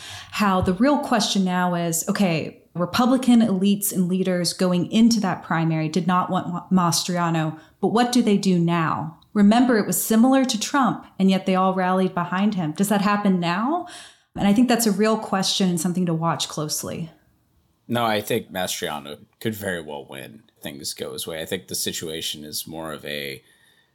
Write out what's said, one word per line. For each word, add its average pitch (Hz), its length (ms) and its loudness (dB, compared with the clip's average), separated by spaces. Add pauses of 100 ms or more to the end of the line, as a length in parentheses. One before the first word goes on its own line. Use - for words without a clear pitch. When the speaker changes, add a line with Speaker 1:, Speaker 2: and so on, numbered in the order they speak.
(320)
Speaker 1:
how 190 280 2
the 185 140 2
real 262 240 2
question 220 460 0
now 180 300 0
is, 170 340 -2
okay, 185 540 -2 (120)
Republican 240 680 2
elites 202 500 2
and 180 160 0
leaders 180 460 0
going 180 400 0
into 226 280 6
that 180 220 -2
primary 160 460 0
did 165 180 -2
not 180 220 2
want 180 200 -2
Ma-, 175 420 2
Mastriano, 170 680 -2 (220)
but 190 80 2
what 240 240 2
do 247 80 4
they 208 160 4
do 190 220 2
now? 165 600 0 (140)
Remember, 226 460 6
it 202 80 0
was 180 160 -2
similar 262 420 4
to 233 160 -2
Trump, 247 460 0 (120)
and 190 120 4
yet 190 160 0
they 190 80 2
all 185 200 2
rallied 185 400 0
behind 185 400 0
him. 156 180 -2
Does 196 180 0
that 208 100 2
happen 208 400 2
now? 226 460 -2 (480)
And - 120 0
I 202 60 6
think 247 160 4
that's 233 180 2
a 208 60 2
real 214 240 2
question 190 540 0
and 175 100 0
something 180 240 -2
to 170 80 0
watch 160 360 -2
closely. 151 640 -8 (800)
Speaker 2:
No, 120 160 -2
I 107 160 0
think 110 300 -4
Mastriano 76 720 -8 (160)
could 110 140 -4
very 98 260 -6
well 73 260 -12
win. 62 360 -16 (180)
Things 69 320 -10
go 69 220 -10
his - 120 -10
way. 80 140 -10
I 82 60 -10
think 92 220 -8
the 92 60 -10
situation - 720 -8
is 76 220 -12
more 80 260 -10
of 71 140 -14
a, 71 360 -10 (520)